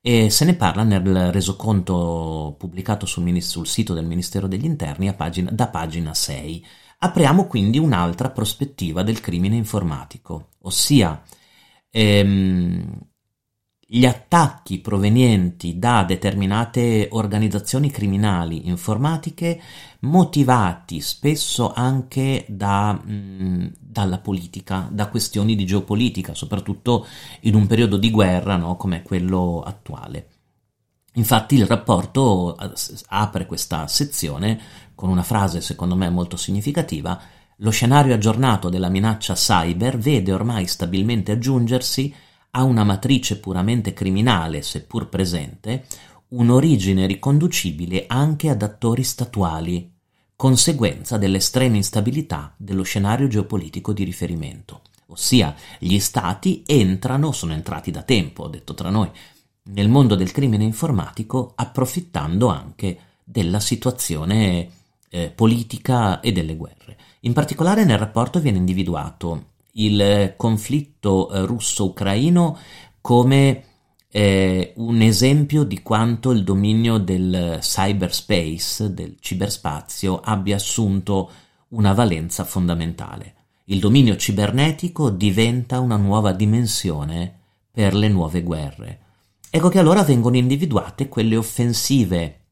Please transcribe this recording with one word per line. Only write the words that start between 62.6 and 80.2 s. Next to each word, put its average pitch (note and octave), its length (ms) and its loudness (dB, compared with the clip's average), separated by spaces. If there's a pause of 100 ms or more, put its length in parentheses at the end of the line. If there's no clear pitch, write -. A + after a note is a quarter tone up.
della F#2+ 360 -2
situazione, F#2+ 1120 -2 (400)
eh, E2+ 200 -6
politica A2+ 920 0
e A2 140 0
delle D#2+ 240 -2
guerre. - 400 -16 (240)
In A#2+ 120 -2
particolare E3 520 2
nel A2+ 120 4
rapporto A#2 420 -2
viene A#2+ 180 0
individuato E2+ 1000 -4 (220)
il G2+ 600 2
conflitto, A2 960 0
eh, F#2+ 140 -2
russo-ucraino A#2 1120 0 (440)
come, C3 640 4 (460)
eh, F#2+ 680 2
un A2+ 240 0
esempio C#3+ 640 4
di G2 180 -4
quanto A2+ 500 0
il G#2+ 120 2
dominio G#2+ 540 2
del F#2 640 0
cyberspace, F#2 1300 -2
del E2+ 260 -12
ciberspazio, F2+ 1000 -4
abbia G2+ 360 -2